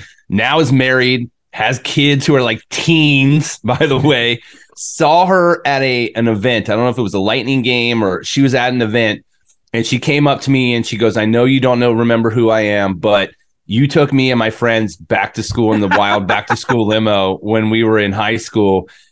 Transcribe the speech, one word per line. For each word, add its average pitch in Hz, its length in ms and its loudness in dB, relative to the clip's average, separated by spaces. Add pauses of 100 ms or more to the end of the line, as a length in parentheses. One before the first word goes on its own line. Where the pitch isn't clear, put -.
(300)
now 123 300 0
is 139 120 0
married, 127 600 2 (200)
has 117 280 -4
kids 143 480 0
who 147 80 4
are, 127 80 2
like, 113 260 -4
teens, 147 880 0
<laughs> - 60 -14
by 123 240 0
the 135 100 0
way, 120 420 0 (360)
saw 160 500 0
her 175 400 2
at 139 160 0
a, 123 300 0
an 117 160 0
event. 113 420 0
I 104 60 0
don't 117 80 0
know 123 80 0
if 110 80 -6
it - 20 -2
was 101 140 -4
a 98 40 -2
Lightning 120 440 -2
game 117 400 0
or 92 200 -2
she - 200 -2
was 127 100 2
at 123 180 0
an 123 120 0
event, 110 420 -2 (480)
and 117 100 0
she 127 140 -4
came 147 300 0
up 139 140 0
to 139 100 -2
me 127 240 2
and 113 100 -2
she - 100 -8
goes, 110 220 0
"I 107 80 0
know 120 200 2
you 135 140 2
don't 123 200 2
know, 123 120 2
remember 117 380 0
who 113 220 2
I 110 100 2
am, 101 360 -2
but 98 340 0 (340)
you 127 220 0
took 143 260 0
me 131 180 2
and 120 60 0
my 113 140 0
friends 113 440 -2
back - 400 -4
to 110 80 -4
school 110 300 0
in 107 80 0
the 101 60 0
Wild 101 400 0
back 104 200 -4
to 127 80 -4
school 117 300 -2
limo 104 520 0
when 110 340 -2
we 113 120 2
were 110 140 2
in 101 140 0
high 107 260 -2
school." 98 500 0 (240)